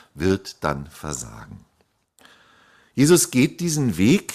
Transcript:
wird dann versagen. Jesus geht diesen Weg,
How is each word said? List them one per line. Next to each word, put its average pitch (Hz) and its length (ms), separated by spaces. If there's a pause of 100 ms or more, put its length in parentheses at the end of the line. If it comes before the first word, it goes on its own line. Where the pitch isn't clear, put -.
(160)
wird 95 500
dann 71 200
versagen. 67 760 (1300)
Jesus 151 380
geht - 300
diesen 147 340
Weg, 117 400